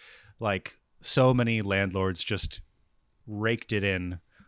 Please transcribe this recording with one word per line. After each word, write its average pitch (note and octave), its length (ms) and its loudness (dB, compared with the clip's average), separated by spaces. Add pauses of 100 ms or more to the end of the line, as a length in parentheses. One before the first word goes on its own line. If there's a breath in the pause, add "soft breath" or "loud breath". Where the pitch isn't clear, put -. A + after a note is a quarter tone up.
(400 loud breath)
like, G2+ 380 -2 (220)
so C3 340 4
many A#2 280 2
landlords F#2+ 640 0
just - 380 -6 (640)
raked A2 440 -2
it G#2 120 0
in F2+ 360 -2 (280 soft breath)